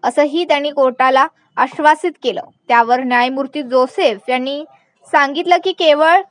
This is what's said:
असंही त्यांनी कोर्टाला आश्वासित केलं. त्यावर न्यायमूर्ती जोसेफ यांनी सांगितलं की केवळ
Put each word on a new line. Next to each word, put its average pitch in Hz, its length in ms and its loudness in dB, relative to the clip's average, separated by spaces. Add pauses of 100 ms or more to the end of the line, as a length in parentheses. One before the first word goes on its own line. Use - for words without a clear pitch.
असंही 294 420 -2
त्यांनी 294 260 -2
कोर्टाला 262 560 2 (300)
आश्वासित 302 560 0 (100)
केलं. 214 180 -4 (280)
त्यावर 240 320 2
न्यायमूर्ती 262 640 -2
जोसेफ 254 680 -2
यांनी 269 360 -4 (440)
सांगितलं 311 560 0
की 381 80 -2
केवळ 320 480 2 (100)